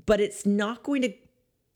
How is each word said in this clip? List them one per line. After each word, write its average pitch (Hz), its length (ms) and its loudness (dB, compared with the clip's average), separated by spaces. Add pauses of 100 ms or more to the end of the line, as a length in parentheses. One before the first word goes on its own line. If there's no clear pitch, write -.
but 208 140 4
it's 202 260 -2
not 208 380 0
going 285 200 0
to 196 100 -2 (640)